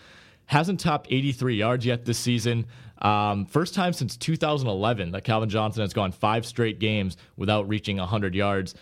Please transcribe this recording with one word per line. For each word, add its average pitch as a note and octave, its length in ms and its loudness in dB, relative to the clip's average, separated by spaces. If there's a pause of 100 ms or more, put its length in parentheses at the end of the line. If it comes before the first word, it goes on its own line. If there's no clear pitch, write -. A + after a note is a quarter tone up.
(460)
Hasn't E3 360 2
topped D#3 280 0
eighty-three B2+ 460 0
yards A#2 300 2
yet A#2+ 180 0
this A#2 140 -2
season. A#2 480 0 (360)
Um, G#2 440 2
first E3 280 0
time F3+ 200 0
since B2+ 240 -4
two - 180 -2
thousand D3+ 320 0
eleven G2+ 440 0
that G2 120 -8
Calvin A2 260 2
Johnson G#2+ 320 0
has G2+ 120 -2
gone G2 180 0
five A2+ 340 0
straight A#2 340 -2
games G#2+ 360 0 (220)
without G#2 320 2
reaching G#2 300 -2
a F#2 60 -2
hundred G2 300 -2
yards, G2 460 0